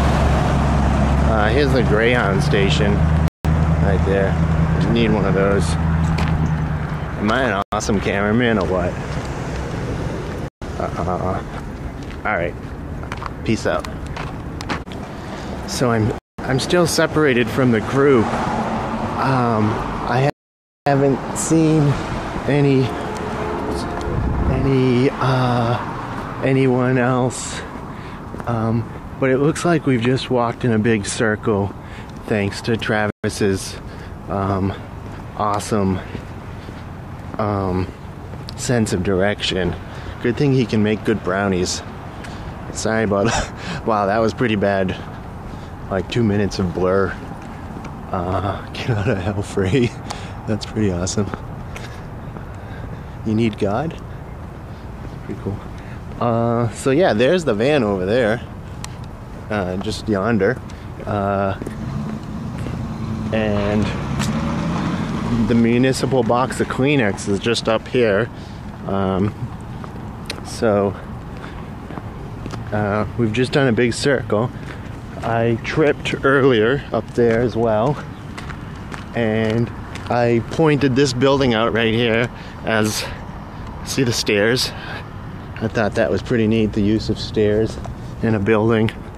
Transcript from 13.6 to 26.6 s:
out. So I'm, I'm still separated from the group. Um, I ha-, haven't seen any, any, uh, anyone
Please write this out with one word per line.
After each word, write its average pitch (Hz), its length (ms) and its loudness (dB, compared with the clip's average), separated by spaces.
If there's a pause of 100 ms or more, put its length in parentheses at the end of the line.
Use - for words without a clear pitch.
out. 82 200 0 (1800)
So 123 220 0
I'm, 110 200 2 (280)
I'm 131 180 0
still 175 280 4
separated 147 600 2
from 127 220 4
the 113 100 4
group. 127 460 4
Um, - 1400 0 (400)
I 127 140 2
ha-, 143 60 2 (540)
haven't 139 520 2
seen 160 460 4 (680)
any, 139 340 6 (1700)
any, 131 600 4
uh, 123 1300 0
anyone 131 540 4